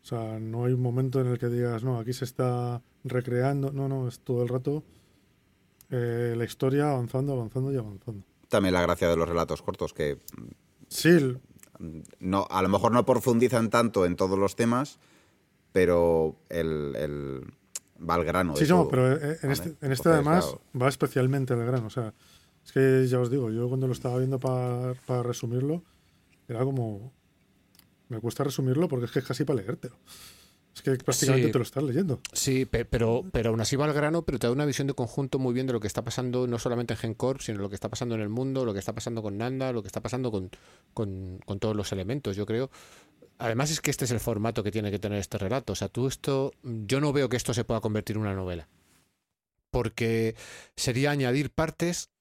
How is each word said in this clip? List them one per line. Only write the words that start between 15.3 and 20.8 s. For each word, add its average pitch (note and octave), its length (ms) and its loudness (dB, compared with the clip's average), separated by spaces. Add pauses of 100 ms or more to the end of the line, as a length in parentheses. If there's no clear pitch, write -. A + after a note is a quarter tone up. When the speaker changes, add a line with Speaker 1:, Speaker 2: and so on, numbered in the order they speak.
Speaker 2:
pero E2+ 640 4 (120)
el, D#2 480 -2
el, C#2 460 -6 (680)
va E2 60 2
al E2+ 100 2
grano F2 300 2
de D3 100 4
Speaker 1:
Sí, C#3+ 60 2
no, F3+ 120 8
Speaker 2:
todo, - 60 2
Speaker 1:
pero, B2+ 240 4
eh, D3+ 300 -2
en C#3+ 60 0
Speaker 2:
¿vale? C#3 40 2
Speaker 1:
este, D#3+ 160 -2
en D#3+ 40 -8
este D3 140 -8
Speaker 2:
Entonces, C3 200 0
Speaker 1:
además D#3+ 380 6
Speaker 2:
claro. C#3 160 -6 (220)